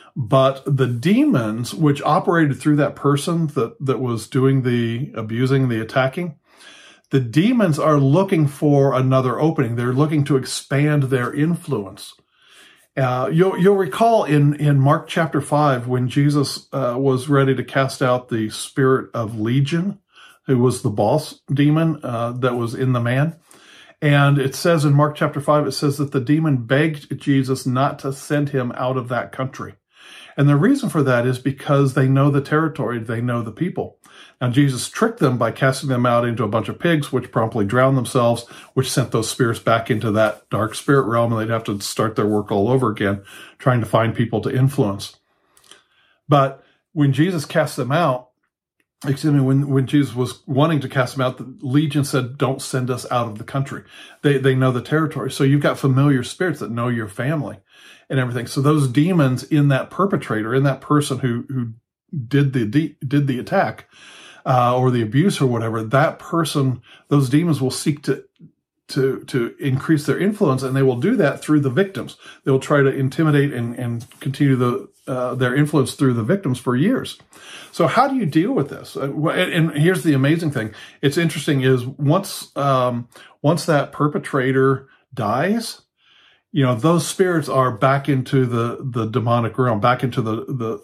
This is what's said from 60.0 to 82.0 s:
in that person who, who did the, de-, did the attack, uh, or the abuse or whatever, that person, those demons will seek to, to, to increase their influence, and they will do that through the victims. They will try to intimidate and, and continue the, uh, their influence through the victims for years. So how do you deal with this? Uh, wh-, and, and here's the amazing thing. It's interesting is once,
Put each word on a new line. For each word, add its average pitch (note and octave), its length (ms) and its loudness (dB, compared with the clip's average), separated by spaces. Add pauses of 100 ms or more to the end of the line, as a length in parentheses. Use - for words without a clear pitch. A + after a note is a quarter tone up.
in C3+ 100 2
that C#3 160 0
person D3 380 0
who, A#2+ 320 -4
who A#2+ 240 -6 (540)
did C#3 260 2
the, B2+ 140 0
de-, D3 380 -2
did C#3+ 200 0
the B2+ 140 -2
attack, C3+ 500 -2 (560)
uh, B2 320 2
or B2+ 140 2
the B2 100 0
abuse C3+ 400 2
or C#3 60 2
whatever, A2+ 340 -2
that C3+ 380 0
person, C#3+ 640 -2 (240)
those C#3+ 220 2
demons D3+ 300 2
will C3 120 -2
seek C#3+ 320 -4
to, - 200 -4 (680)
to, C3 340 -2
to A#2 360 -4
increase C#3+ 460 0
their - 140 0
influence, E3+ 420 0
and C3 140 -4
they C3+ 80 2
will C3 160 2
do G3 160 0
that - 260 0
through D3+ 200 2
the C3+ 100 0
victims. F#3+ 440 -4 (280)
They C#3 80 0
will C3+ 80 4
try C#3+ 240 2
to C3+ 100 2
intimidate C#3+ 580 2
and, A#2+ 240 -4
and A#2 320 -8 (120)
continue C3+ 360 0
the, B2 320 -2 (200)
uh, B2+ 260 -6
their B2+ 220 -2
influence D3 400 2
through C3 180 2
the A#2 80 -2
victims C3+ 380 -2
for B2 160 -2
years. F#3+ 420 -2 (540)
So E3+ 160 0
how A#3+ 200 2
do C#4 80 -2
you A3+ 120 0
deal D#3 240 2
with G3+ 180 -2
this? - 260 -16
Uh, C#3 120 -6
wh-, D3 280 -2
and, E3 360 0
and - 0 -
here's D#3 320 2
the D#3+ 100 2
amazing D3 380 2
thing. A2 240 -6 (260)
It's C#3+ 160 0
interesting D#3 440 0
is B2+ 260 2
once, D3 680 -2